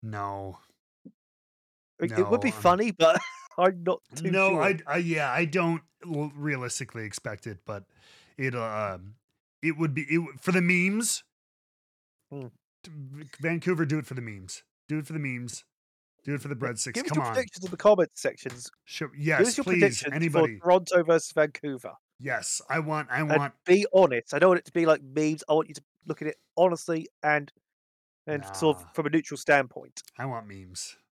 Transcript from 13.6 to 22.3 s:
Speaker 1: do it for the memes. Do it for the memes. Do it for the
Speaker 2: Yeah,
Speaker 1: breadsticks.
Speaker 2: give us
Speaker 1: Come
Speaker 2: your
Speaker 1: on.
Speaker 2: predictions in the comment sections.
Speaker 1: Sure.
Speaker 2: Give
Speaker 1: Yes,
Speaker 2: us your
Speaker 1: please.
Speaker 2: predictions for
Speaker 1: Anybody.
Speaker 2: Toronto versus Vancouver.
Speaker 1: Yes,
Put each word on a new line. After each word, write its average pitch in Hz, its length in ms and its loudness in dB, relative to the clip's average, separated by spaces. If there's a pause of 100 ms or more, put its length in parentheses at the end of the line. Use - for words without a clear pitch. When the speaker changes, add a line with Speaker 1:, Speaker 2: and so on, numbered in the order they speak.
Speaker 1:
do 151 120 -2
it 135 80 -8
for - 80 -12
the 127 80 -10
memes. 101 400 -14 (260)
Do 151 100 -4
it 147 80 -8
for - 80 -14
the 160 40 -6
memes. 123 460 -8 (600)
Do 139 100 -4
it 139 60 -6
for - 80 -12
the 143 120 -6
Speaker 2:
Yeah, 131 80 -4
Speaker 1:
breadsticks. 120 260 -8
Speaker 2:
give 254 100 -4
us 359 60 -4
Speaker 1:
Come 156 80 0
Speaker 2:
your 135 80 0
Speaker 1:
on. 113 80 -2
Speaker 2:
predictions 226 320 -4
in 180 40 -8
the 180 60 -10
comment 196 380 6
sections. - 560 -8 (140)
Speaker 1:
Sure. - 240 -10
Speaker 2:
Give 143 160 -18
Speaker 1:
Yes, 160 240 4
Speaker 2:
us 233 100 -2
your 277 60 -2
Speaker 1:
please. 180 140 0 (240)
Speaker 2:
predictions 147 80 -4
for 135 40 -6
Speaker 1:
Anybody. 156 480 0
Speaker 2:
Toronto 180 420 4
versus 165 280 2
Vancouver. 147 600 -2 (260)
Speaker 1:
Yes, 120 500 -6